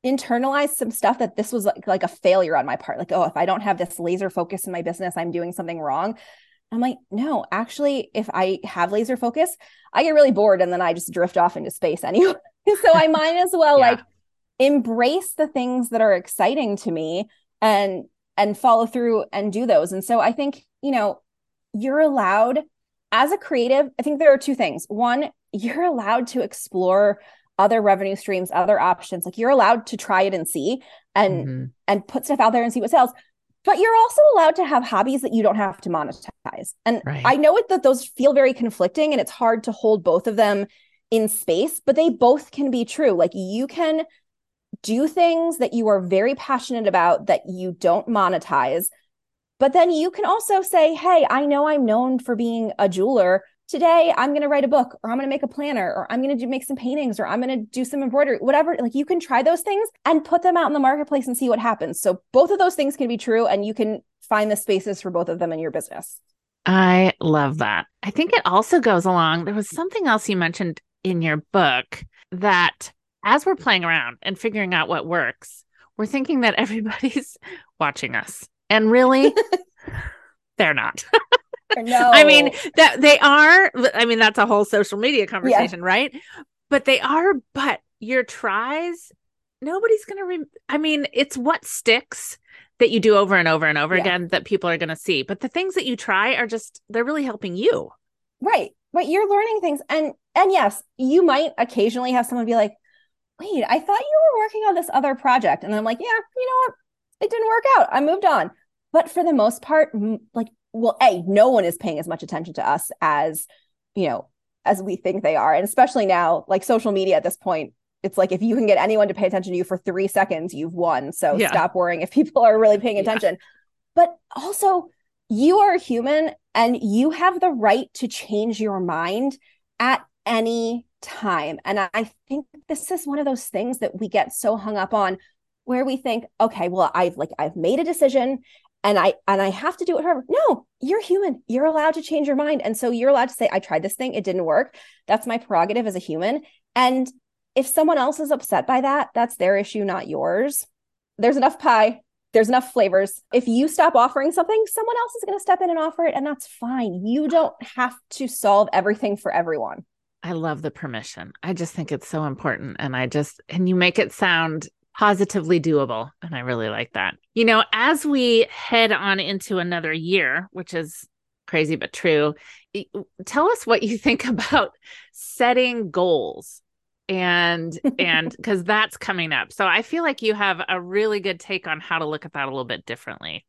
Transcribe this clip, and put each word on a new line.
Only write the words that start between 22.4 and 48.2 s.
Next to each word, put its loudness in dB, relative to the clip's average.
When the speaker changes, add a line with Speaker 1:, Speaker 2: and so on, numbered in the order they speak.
Speaker 1:
as 2
a -2
creative, 0
I -6
think -2
there 8
are 4
two -4
things. -4
One, -2
you're -4
allowed 0
to -4
explore 0
other 4
revenue 2
streams, -6
other 2
options. -2
Like, -12
you're 0
allowed 4
to -10
try 0
it 0
and -6
see -4
and, 0
Speaker 2:
Mm-hmm. -8
Speaker 1:
and -2
put -8
stuff -2
out 4
there 0
and -4
see -4
what -4
sells. 4
But 2
you're 4
also 4
allowed 6
to 0
have 0
hobbies 0
that -4
you 2
don't 4
have -4
to -8
monetize. -8
And 0
Speaker 2:
Right. -6
Speaker 1:
I 6
know 4
it, 0
that 0
those 2
feel 2
very 4
conflicting -2
and 0
it's -6
hard 0
to -6
hold 0
both 0
of -4
them 2
in 0
space, -2
but 0
they 2
both 2
can -4
be -2
true. 0
Like, 2
you -6
can -2
do -2
things 0
that -2
you 0
are 4
very 0
passionate -4
about 2
that 2
you -8
don't 0
monetize, 0